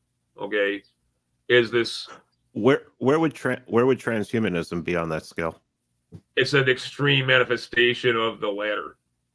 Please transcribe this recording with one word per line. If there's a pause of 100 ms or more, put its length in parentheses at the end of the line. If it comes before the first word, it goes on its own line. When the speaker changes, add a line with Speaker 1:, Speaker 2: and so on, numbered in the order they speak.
(420)
Speaker 1:
okay, (680)
is
this (460)
Speaker 2:
Where, (100)
where
would
tra-,
where
would
transhumanism
be
on
that
scale? (760)
Speaker 1:
It's
an
extreme
manifestation
of
the
latter, (380)